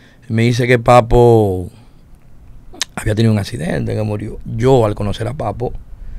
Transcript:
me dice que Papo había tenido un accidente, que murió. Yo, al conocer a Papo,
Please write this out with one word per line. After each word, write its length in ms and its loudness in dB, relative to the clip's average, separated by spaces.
me 160 0
dice 240 0
que 120 4
Papo 880 4
había 200 -4
tenido 180 2
un 60 0
accidente, 560 -6
que 80 -4
murió. 420 -8
Yo, 400 2
al 100 -2
conocer 320 -4
a 60 -6
Papo, 400 -8